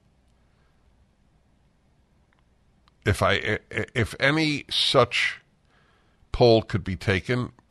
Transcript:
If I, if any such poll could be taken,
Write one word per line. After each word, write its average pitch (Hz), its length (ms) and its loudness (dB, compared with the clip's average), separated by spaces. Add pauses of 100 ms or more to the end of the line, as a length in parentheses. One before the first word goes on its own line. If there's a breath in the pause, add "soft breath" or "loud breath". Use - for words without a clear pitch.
(3000)
If 104 160 2
I, 98 380 0 (100)
if 113 520 -4
any 147 500 0
such - 720 0 (880)
poll 113 320 4
could - 220 -6
be 95 100 -6
taken, 101 560 -4 (200)